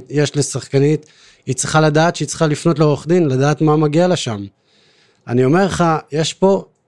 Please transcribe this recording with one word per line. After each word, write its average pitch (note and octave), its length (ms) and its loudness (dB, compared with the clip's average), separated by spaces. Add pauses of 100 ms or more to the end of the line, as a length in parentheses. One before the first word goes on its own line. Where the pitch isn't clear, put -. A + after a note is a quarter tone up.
יש C#3+ 280 -2
לשחקנית, C#3+ 680 -2 (400)
היא C3 100 -4
צריכה - 260 0
לדעת D#3 340 2
שהיא C#3+ 120 -6
צריכה D#3+ 200 -2
לפנות D3+ 320 0
לעורך D3 280 0
דין, E3+ 200 2
לדעת C#3 340 0
מה D3+ 160 2
מגיע D#3 300 2
לה F3+ 80 0
שם. G#2 300 -6 (800)
אני B2 180 2
אומר E3+ 200 2
לך, F3 180 -2 (280)
יש D3+ 220 -4
פה F#3+ 300 0 (240)